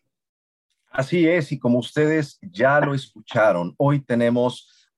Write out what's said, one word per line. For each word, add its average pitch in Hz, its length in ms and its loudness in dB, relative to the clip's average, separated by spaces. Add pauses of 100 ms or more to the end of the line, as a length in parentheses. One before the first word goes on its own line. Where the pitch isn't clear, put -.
(880)
Así 160 380 0
es, 165 240 0
y 143 80 -6
como 123 200 0
ustedes 151 600 -2
ya 117 400 0
lo 143 120 -2
escucharon, 107 840 -2
hoy 143 240 0
tenemos 120 960 -2